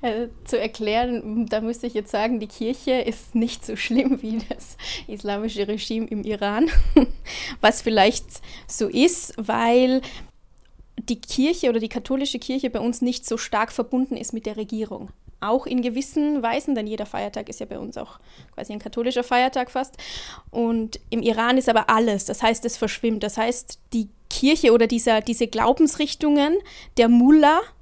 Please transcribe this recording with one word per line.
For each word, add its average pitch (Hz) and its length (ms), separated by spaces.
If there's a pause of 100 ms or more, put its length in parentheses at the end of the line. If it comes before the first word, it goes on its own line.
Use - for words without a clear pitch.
äh, 233 260 (160)
zu - 140
erklären, 220 880
da 220 140
müsste 226 260
ich - 80
jetzt 208 160
sagen, 220 300
die 214 60
Kirche 240 460
ist 240 420
nicht 233 300
so 220 120
schlimm 262 460
wie 220 160 (100)
das - 280 (300)
islamische 208 640
Regime 220 380
im 214 160
Iran, 214 480 (240)
<laughs> 254 120 (540)
was 220 220
vielleicht 220 440 (400)
so - 220
ist, - 480
weil 240 640 (1080)
die 233 120
Kirche 294 480
oder 226 120
die 220 80
katholische 262 500
Kirche 269 320
bei 233 100
uns 233 220
nicht 247 240
so 226 100
stark 220 360
verbunden 254 440
ist - 160
mit 226 140
der 214 100
Regierung. 214 540 (300)
Auch 226 260
in 247 160
gewissen 269 600
Weisen, 254 320
denn 220 120
jeder 208 180
Feiertag 202 460
ist - 100
ja 214 60
bei 208 120
uns - 200
auch - 200 (360)
quasi - 180
ein 208 60
katholischer 240 440
Feiertag 247 480
fast. 269 260 (540)
Und 226 480 (120)
im 226 100
Iran 233 380
ist 262 100
aber 220 220
alles, 220 340
das - 180
heißt, 226 220
es 233 140
verschwimmt. 220 440
Das 208 140
heißt, 233 420 (140)
die 226 160 (220)
Kirche 277 420
oder 233 140
dieser, 226 340
diese 226 260
Glaubensrichtungen, 294 1120 (380)
der 233 120
Mullah 294 520 (220)